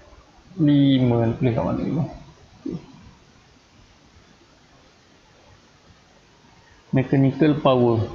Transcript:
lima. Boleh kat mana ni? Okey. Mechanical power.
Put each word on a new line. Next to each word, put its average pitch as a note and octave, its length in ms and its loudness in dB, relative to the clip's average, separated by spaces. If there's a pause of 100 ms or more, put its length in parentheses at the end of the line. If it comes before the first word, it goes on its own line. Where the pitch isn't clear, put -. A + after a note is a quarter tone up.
(600)
lima. C3+ 720 2
Boleh B2 240 -2
kat - 80 -2
mana - 160 -4
ni? - 160 -6
Okey. - 800 -10 (4000)
Mechanical C3+ 720 0
power. B2 320 2 (180)